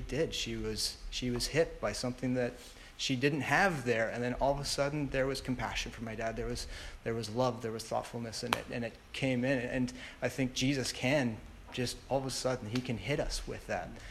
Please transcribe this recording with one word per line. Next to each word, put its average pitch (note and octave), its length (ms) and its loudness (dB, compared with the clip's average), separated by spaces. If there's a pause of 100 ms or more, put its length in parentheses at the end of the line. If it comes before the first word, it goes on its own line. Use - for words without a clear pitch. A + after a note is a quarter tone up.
did. C#3+ 260 0
She A2+ 220 -2
was, A2 400 -2 (140)
she - 200 -2
was A#2+ 180 0
hit E3 340 2
by G#2+ 100 0
something B2 440 -2
that B2 180 0 (420)
she - 180 0
didn't C#3+ 280 4
have D3 420 6
there, A2+ 240 4
and A#2+ 160 -2
then B2 160 2
all C#3 140 6
of C#3+ 40 0
a C#3+ 60 -4
sudden C#3+ 460 0
there C3+ 160 4
was C3 160 -2
compassion A#2 500 -2
for A2 100 -8
my A2+ 120 -4
dad. A2+ 200 -2
There A#2 120 -2
was, A#2+ 200 -2 (360)
there A#2 100 0
was A2+ 160 0
love, A2+ 320 4
there A2+ 120 -2
was A2 120 -4
thoughtfulness, A#2 580 -2
and A#2+ 140 -2
it, A#2 160 -6
and A#2+ 140 -2
it G#2+ 80 -6 (180)
came B2+ 320 0
in. C3+ 140 2
And B2 340 0 (300)
I B2+ 80 2
think B2+ 240 0
Jesus C3 380 2
can B2+ 440 2 (380)
just, B2 240 -2 (100)
all C3+ 120 2
of C3+ 60 -4
a C3 40 -2
sudden, B2+ 400 0
he B2 100 2
can B2 160 -2
hit C3 240 0
us - 260 0
with A2 200 -8
that, F#2 240 -2 (200)